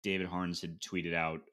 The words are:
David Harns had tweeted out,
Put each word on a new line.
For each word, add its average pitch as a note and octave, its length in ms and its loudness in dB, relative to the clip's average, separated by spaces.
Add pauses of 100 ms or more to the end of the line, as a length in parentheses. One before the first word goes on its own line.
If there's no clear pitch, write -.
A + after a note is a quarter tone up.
David F#2+ 260 2
Harns F2 320 0
had E2+ 200 -6
tweeted E2+ 340 0
out, D#2+ 260 2 (120)